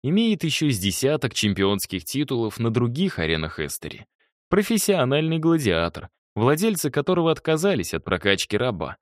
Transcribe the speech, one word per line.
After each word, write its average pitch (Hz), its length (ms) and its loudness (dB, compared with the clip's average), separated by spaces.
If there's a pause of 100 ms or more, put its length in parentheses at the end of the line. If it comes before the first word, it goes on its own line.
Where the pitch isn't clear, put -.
Имеет 202 400 0
ещё 151 260 0
с 110 80 0
десяток 110 560 0
чемпионских 98 680 0
титулов 127 560 -4
на 117 100 0
других 120 480 0
аренах 80 400 -2
Эстери. - 480 -8 (440)
Профессиональный 165 880 2
гладиатор, 104 720 0 (260)
владельцы 156 540 2
которого 165 420 2
отказались 160 640 0
от 76 100 -4
прокачки 95 520 0
раба 95 460 -4